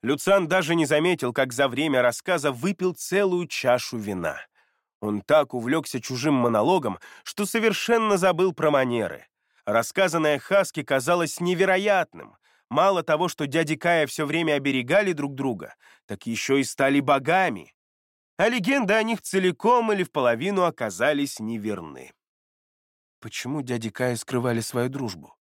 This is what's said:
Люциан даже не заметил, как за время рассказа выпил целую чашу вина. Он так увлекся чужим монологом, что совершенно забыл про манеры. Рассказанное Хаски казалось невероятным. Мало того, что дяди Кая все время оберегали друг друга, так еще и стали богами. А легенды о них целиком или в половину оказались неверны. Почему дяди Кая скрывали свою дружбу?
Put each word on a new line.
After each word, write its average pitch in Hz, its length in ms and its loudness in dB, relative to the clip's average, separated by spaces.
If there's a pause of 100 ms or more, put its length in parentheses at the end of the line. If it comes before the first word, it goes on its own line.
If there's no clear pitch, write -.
Люциан 160 480 2
даже 170 260 2
не 165 100 2
заметил, 156 460 0
как 131 220 -2
за 135 160 2
время 131 320 0
рассказа 143 500 0
выпил 180 420 -2
целую 180 540 -2
чашу 123 500 0
вина. 92 400 -4 (640)
Он 104 220 -4
так 151 320 2
увлекся 127 480 -4
чужим 131 320 -2
монологом, 120 680 2 (240)
что - 220 -6
совершенно 220 720 0
забыл 180 340 2
про 156 200 0
манеры. 120 560 -2 (360)
Рассказанное 151 760 2
Хаски 185 460 0
казалось 151 560 0
невероятным. 180 960 0 (340)
Мало 175 340 4
того, 160 260 2
что 151 180 -4
дяди 156 300 0
Кая 170 280 2
все 151 200 -4
время 156 300 0
оберегали 139 580 0
друг 143 220 -6
друга, 131 400 -6 (300)
так - 200 -10
еще 117 320 0
и 135 80 2
стали 139 340 0
богами. 139 760 0 (640)
А 202 120 4
легенды 233 440 0
о 220 100 2
них 226 180 -4
целиком 214 720 2
или 190 100 0
в - 80 -6
половину 147 520 2
оказались 139 760 -2
неверны. 101 720 -8 (1120)
Почему 135 400 -8
дяди 120 280 -4
Кая 123 280 -2
скрывали 120 420 -2
свою 123 300 -4
дружбу? 117 440 -10 (120)